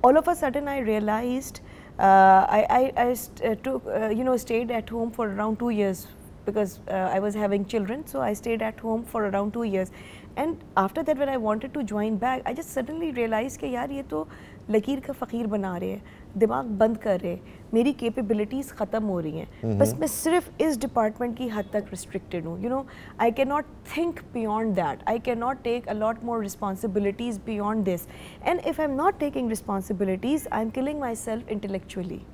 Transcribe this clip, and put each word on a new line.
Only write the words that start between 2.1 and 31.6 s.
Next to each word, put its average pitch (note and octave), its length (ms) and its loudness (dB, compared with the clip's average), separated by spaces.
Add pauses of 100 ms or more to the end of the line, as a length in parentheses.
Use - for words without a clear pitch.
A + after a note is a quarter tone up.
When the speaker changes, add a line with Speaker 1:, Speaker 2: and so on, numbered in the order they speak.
Speaker 1:
I, G#3+ 220 6
I, B3+ 220 6 (140)
I B3 80 2
st-, - 300 -8
uh, A3 120 2
took, B3+ 320 -4
uh, A3 220 0
you A3 140 0
know, B3+ 140 4
stayed A#3 320 0
at A3+ 180 -2
home A#3 220 -2
for A3+ 200 -2
around G#3 280 0
two A#3+ 140 0
years G3+ 340 0 (400)
because, G#3 420 -2
uh, F#3+ 240 0
I G3 80 2
was G#3 140 0
having G3+ 320 0
children, A3+ 400 -4
so C4+ 160 -4
I G#3+ 120 0
stayed A3+ 280 -2
at A3 180 -4
home A3+ 240 -2
for A3+ 220 -2
around G3+ 280 0
two A#3 100 -4
years। F#3+ 280 0 (440)
And D#4+ 280 -2 (140)
after F#3+ 240 2
that, D4+ 160 2
when C#4 120 0
I C4+ 80 0
wanted A3 360 0
to D4 100 -4
join G#3 340 0
back, B3 280 0
I - 80 -2
just D#4+ 160 -8
suddenly D4+ 420 -4
realized A#3 460 0
कि C4+ 160 -4
यार, C4 180 -4
ये C#4 180 -6
तो D#4 180 -4 (420)
लकीर A3 300 2
का C4+ 140 -8
फ़कीर A#3 340 -4
बना G3 300 -2
रहे F#3 120 -4
हैं, G3+ 120 -6 (360)
दिमाग A#3 280 4 (140)
बंद A3 180 4
कर F#3+ 220 0
रहे F3 120 -4
हैं, F3+ 100 -6 (320)
मेरी B3 260 4
कैपेबिलिटीज A#3 800 -2
ख़त्म G#3+ 240 -2
हो F#3+ 160 0
रही D#3+ 180 -4
हैं। E3 100 -8
Speaker 2:
Mm-hmm। A2+ 320 0
Speaker 1:
बस - 200 6
मैं D#4 80 0
सिर्फ E4+ 420 2 (120)
इस D4+ 200 4
डिपार्टमेंट A#3 560 0
की B3+ 100 -4
हद G#3+ 260 -4
तक G3+ 180 0
रिस्ट्रिक्टेड F3+ 540 -8
हूँ, E3+ 160 -6
you A3+ 80 -2
know, C4+ 140 0 (360)
I A#3 200 6
cannot C#4+ 320 0 (220)
think E4+ 280 -2 (120)
beyond A3 420 0
that, E3+ 320 0
I A3+ 100 2 (120)
cannot B3 340 -2
take A#3+ 260 -2
a G#3 40 -2
lot A3 300 0
more A#3 160 -2
responsibilities G3+ 1000 -2
beyond G#3 460 0
this। F3+ 220 0 (380)
And F4 160 2 (120)
if - 60 -4
I'm D4 160 0
not F4+ 240 2
taking C#4 280 -2
responsibilities, G3+ 1040 -2
I'm A3+ 180 0
killing C#4 300 -2
myself A#3 480 -4
intellectually। G3 760 -6 (120)